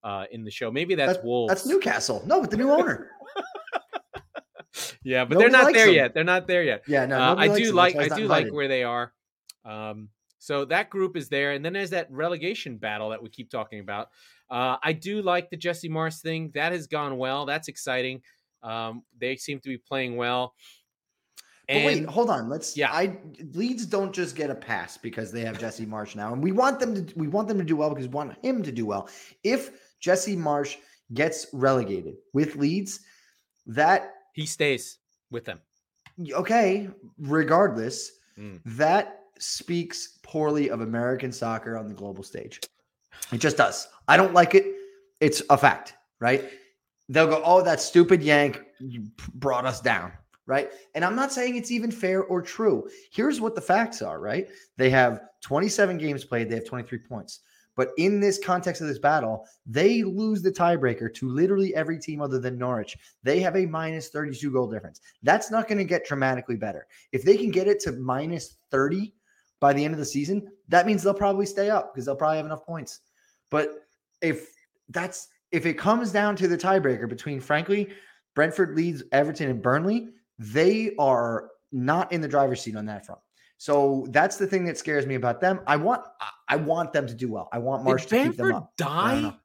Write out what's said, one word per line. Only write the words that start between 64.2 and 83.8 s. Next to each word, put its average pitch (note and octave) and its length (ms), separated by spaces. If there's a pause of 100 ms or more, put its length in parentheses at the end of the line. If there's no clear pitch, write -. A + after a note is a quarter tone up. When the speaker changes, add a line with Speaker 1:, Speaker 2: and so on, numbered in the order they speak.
Speaker 2:
goal B2+ 180
difference. F#2+ 300 (240)
That's F#3+ 260
not A3 160
gonna G#3 160
get F3 220
dramatically C3 500
better. G2 320 (240)
If - 140
they F#3+ 120
can A#3 140
get F3+ 160
it G3+ 140
to E3 120
minus C3 640 (120)
thirty D#3 420 (460)
by C#3+ 140
the C#3+ 120
end D#3 80
of D#3+ 60
the D3+ 80
season, F#3 400 (220)
that F3+ 180
means G#3 160
they'll G3 120
probably G3 320
stay G3 220
up G#3 240
'cause B2+ 120
they'll C#3 100
probably D#3 220
have D3+ 100
enough D#3 180
points. D#3+ 360 (500)
But D3+ 200 (520)
if - 320 (360)
that's, F#3 360 (240)
if E3 160
it D#3+ 80
comes A3 380
down G#3 240
to F3+ 100
the F3 120
tiebreaker D3 500
between, C3 320
frankly, F#3 480 (480)
Brentford, D#3 400
Leeds, E3 340
Everton, D3 400
and A#2+ 120
Burnley, F3+ 480 (280)
they F3+ 600
are A#2+ 520 (220)
not C#3 400
in E3+ 80
the D3+ 80
driver's C3 320
seat A2 160
on G#2 100
that G#2 200
front. - 140 (440)
So C#3 460